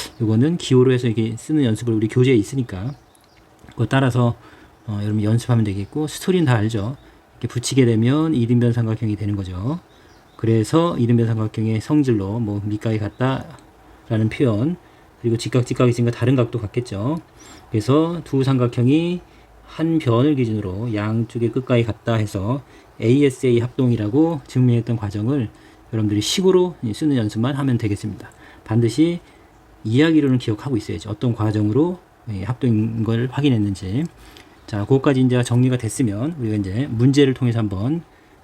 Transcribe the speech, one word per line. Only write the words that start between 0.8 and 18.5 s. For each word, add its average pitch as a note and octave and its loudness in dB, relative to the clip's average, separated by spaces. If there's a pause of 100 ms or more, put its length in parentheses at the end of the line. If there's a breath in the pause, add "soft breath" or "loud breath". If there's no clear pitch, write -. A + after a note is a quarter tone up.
해서 B2+ 0
이렇게 A2+ -2
쓰는 D3+ 0
연습을 A#2 0
우리 G#2+ 0
교재에 B2+ 4
있으니까 A#2+ -2 (800)
그거 A2+ -2
따라서, B2 2 (500 loud breath)
어, G#2 -6
여러분 G#2+ -2
연습하면 A#2 2
되겠고, G2+ -4
스토리는 F3+ 0
다 B2+ 4
알죠. A2 -2 (380 loud breath)
이렇게 - -10
붙이게 B2 0
되면 B2+ 2
이등변 A#2+ 2
삼각형이 A2 -2
되는 G2+ -4
거죠. G2 -6 (580 soft breath)
그래서 A2+ 2
이등변 A#2 2
삼각형의 A2 -2
성질로 A#2+ 0
뭐 G#2 -4
밑각이 G#2+ -2
같다라는 - -6
표현, B2 0 (460 loud breath)
그리고 A2+ -2
직각, A#2+ -2
직각이 B2 0
있으니까 A#2+ 0
다른 B2 0
각도 A#2+ 0
같겠죠. G#2 -6 (540 loud breath)
그래서 D#3 0
두 C3+ 0
삼각형이 C3 0 (420 loud breath)